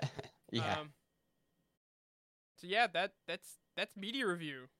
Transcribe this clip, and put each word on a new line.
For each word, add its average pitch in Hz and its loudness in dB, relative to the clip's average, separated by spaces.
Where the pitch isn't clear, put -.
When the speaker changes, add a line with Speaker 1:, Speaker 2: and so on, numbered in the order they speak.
Speaker 1:
<laughs> - -8
Yeah. - 2
Speaker 2:
Um, 151 -10
so 180 -14
yeah, 220 6
that, 185 2
that's, - -6
that's 190 -4
media 226 -2
review. 151 -4